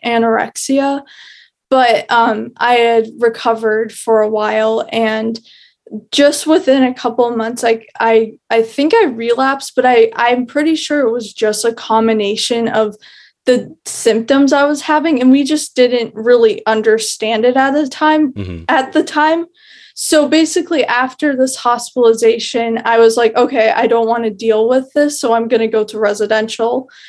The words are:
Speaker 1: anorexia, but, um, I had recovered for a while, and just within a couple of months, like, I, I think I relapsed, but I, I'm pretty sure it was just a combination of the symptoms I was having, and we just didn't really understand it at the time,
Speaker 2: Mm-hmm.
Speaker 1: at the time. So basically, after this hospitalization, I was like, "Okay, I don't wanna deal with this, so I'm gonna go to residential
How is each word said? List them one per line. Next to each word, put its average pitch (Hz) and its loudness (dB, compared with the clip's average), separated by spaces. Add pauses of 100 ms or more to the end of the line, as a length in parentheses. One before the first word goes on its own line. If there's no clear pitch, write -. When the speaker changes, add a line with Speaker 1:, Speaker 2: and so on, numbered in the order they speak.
Speaker 1:
anorexia, 233 -2 (680)
but, 247 2
um, 233 0
I 240 2
had 233 2 (100)
recovered 226 -2
for 220 0
a 214 0
while, 220 -2
and 226 -4 (720)
just 294 0
within 277 2
a 254 0
couple 240 -2
of 233 -4
months, 226 -6
like, 226 -2 (100)
I, 226 0 (100)
I 226 2
think 277 -2
I 453 4
relapsed, 254 -2
but 254 0
I, 226 4
I'm 247 0
pretty 302 -2
sure 294 -4
it 233 0
was 226 -8
just 214 -2
a 233 0
combination 220 -2
of 214 -2 (500)
the 247 0 (100)
symptoms 254 0
I 285 2
was 294 0
having, 302 0
and 254 4
we 277 4
just 302 -4
didn't 247 0
really 226 2
understand 220 0
it 254 2
at 269 2
the 294 0
time, 302 0
Speaker 2:
Mm-hmm. 90 -10
Speaker 1:
at 269 -2
the 311 2
time. 320 -2 (480)
So 302 0
basically, 311 0
after 262 -2
this 262 0
hospitalization, 233 0
I 226 0
was 226 6
like, 226 0
"Okay, 240 2
I 233 0
don't 233 0
wanna 233 -2
deal 220 0
with 262 0
this, 294 0
so 233 0
I'm 226 0
gonna 226 0
go 220 0
to 214 -10
residential 220 -2 (200)